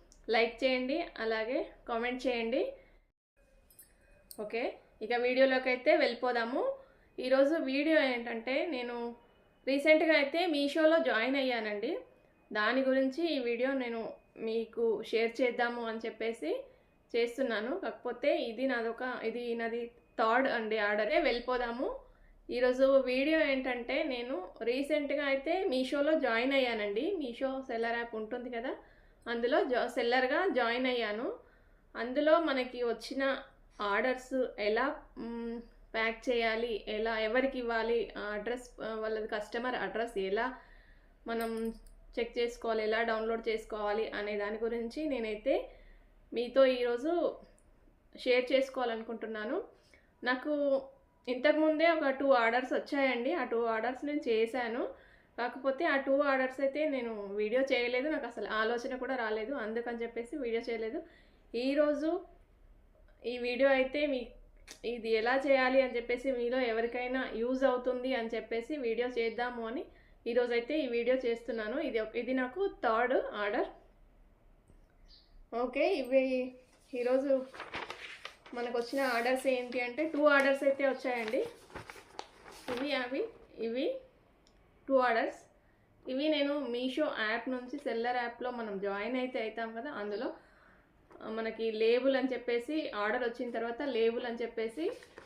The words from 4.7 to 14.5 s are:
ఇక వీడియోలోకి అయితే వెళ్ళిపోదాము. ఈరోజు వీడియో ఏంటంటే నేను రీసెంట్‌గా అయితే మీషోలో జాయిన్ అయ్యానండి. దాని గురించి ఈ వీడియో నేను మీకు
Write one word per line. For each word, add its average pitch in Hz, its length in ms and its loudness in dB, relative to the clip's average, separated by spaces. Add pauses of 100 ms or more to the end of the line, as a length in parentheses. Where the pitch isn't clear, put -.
ఇక 220 180 -4
వీడియోలోకి 262 500 4
అయితే 247 280 4
వెళ్ళిపోదాము. 247 640 0 (560)
ఈరోజు 262 360 4 (100)
వీడియో 294 420 4
ఏంటంటే 240 480 -2 (160)
నేను 240 260 -4 (680)
రీసెంట్‌గా 311 480 6
అయితే 285 320 2
మీషోలో 311 560 4
జాయిన్ 240 340 2
అయ్యానండి. 233 560 -2 (580)
దాని 220 320 2
గురించి 262 440 2
ఈ 302 140 0
వీడియో 240 340 0
నేను 240 260 -2 (420)
మీకు 226 420 -2 (180)